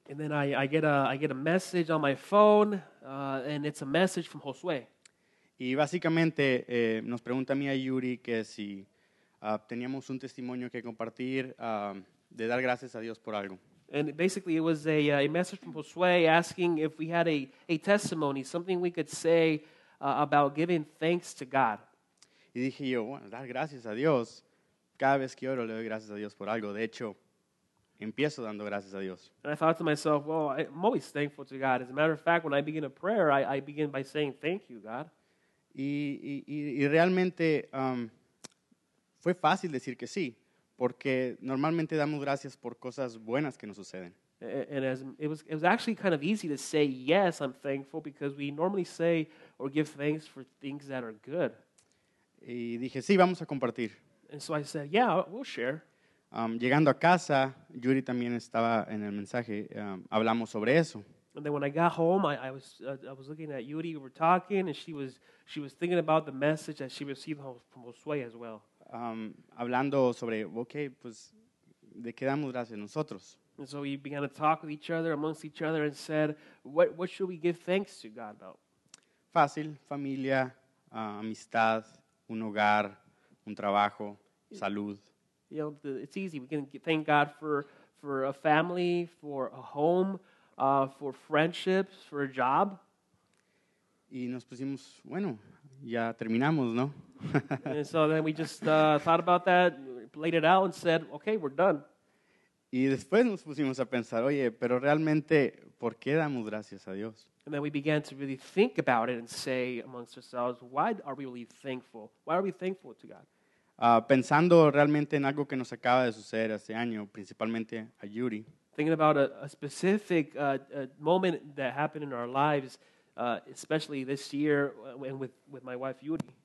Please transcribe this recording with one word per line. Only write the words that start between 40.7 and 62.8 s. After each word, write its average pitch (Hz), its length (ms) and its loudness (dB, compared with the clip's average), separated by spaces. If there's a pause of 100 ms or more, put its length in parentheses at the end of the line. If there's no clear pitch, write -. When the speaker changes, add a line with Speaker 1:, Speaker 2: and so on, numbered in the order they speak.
Speaker 2:
porque 127 640 -2
normalmente 156 560 0
damos 151 240 0
gracias 139 360 -4
por 120 220 -12
cosas 123 400 -8
buenas 123 400 -2
que - 80 -14
nos 101 100 -12
suceden. 92 380 -14 (260)
Speaker 1:
A-, 120 40 -12
a-, 131 320 -6
and 135 80 -2
as, 131 200 -4 (140)
it 151 100 -4
was, 151 200 -6
it 156 60 -6
was 156 100 -2
actually 220 300 2
kind 185 200 0
of 139 80 0
easy 190 260 -2
to 143 80 -2
say, 151 280 2
"Yes, 147 560 2
I'm 135 120 -4
thankful," 139 480 -6
because 143 360 -8
we 143 140 -6
normally 175 340 -2
say 165 440 0 (300)
or 139 120 -6
give 151 180 0
thanks 151 380 -4
for 131 180 -18 (160)
things 139 280 -10
that 131 140 -6
are 113 120 -10 (100)
good. 143 280 -2 (880)
Speaker 2:
Y 120 380 -8
dije, 127 240 -8
"Sí, 196 140 6
vamos 180 260 6
a 160 40 -6
compartir." 123 460 -2 (380)
Speaker 1:
And 147 100 -14
so 160 140 -4
I 147 100 -2
said, 143 260 -8
"Yeah, 190 380 2
we'll 226 160 -12
share." 135 380 -4 (500)
Speaker 2:
Um, 113 260 -4
llegando 139 320 4
a 123 80 0
casa, 147 560 4 (180)
Yuri 131 300 0
también 120 320 -2
estaba 113 560 0
en 107 140 -6
el 104 80 -6
mensaje, 104 640 -6
um, 98 340 -10
hablamos 113 400 2
sobre 113 260 2
eso. 156 280 2 (300)
Speaker 1:
And 151 100 -12
then 147 80 -4
when 143 100 -2
I 143 80 -2
got 165 220 2
home, 175 340 2
I, 147 100 0 (120)
I - 20 -8
was, - 300 -16